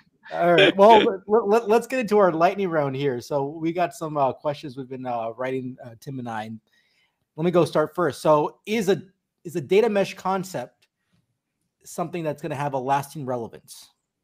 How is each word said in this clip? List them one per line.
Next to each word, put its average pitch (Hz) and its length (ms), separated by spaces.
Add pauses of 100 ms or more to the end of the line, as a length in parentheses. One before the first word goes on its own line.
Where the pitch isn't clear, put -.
(320)
All 170 220
right. 185 200
Well, 202 520
let, 208 220
let, 208 200
let's 226 180
get 262 140
into 208 180
our 185 140
lightning 185 360
round 143 280
here. 135 240
So 139 260
we 165 260
got 170 220
some, 151 220
uh, 135 160
questions 143 440
we've 131 120
been, 127 180
uh, 117 300
writing, 127 480
uh, 120 60 (100)
Tim 135 180
and 120 100
I. 110 220 (880)
Let 156 80
me 180 80
go 170 120
start 151 300
first. 160 260
So 156 460
is 208 220
a, 175 120 (440)
is 165 100
a 175 60
data 196 280
mesh 196 260
concept 185 760 (960)
something 170 400
that's 147 180
gonna 151 140
have 143 180
a 139 40
lasting 139 480
relevance? 120 640 (340)